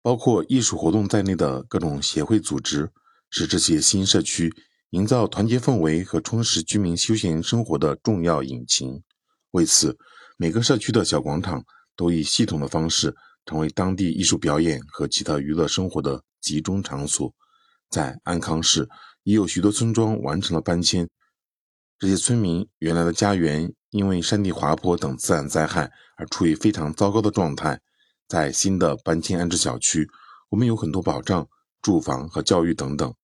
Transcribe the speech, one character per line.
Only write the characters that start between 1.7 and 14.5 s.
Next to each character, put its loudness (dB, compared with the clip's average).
种 -2
协 -2
会 2
组 -4
织， -4
是 -4
这 0
些 2
新 2
社 2
区 -2
营 0
造 4
团 -2
结 2
氛 2
围 2
和 -2
充 -2
实 0
居 -2
民 0
休 0
闲 0
生 0
活 -2
的 2
重 0
要 2
引 -8
擎。 -4
为 2
此， 2
每 0
个 0
社 2
区 -4
的 4
小 0
广 -4
场 -4
都 0
以 2
系 0
统 -2
的 -2
方 -2
式 0
成 -6
为 0
当 -2
地 0
艺 -2
术 2
表 0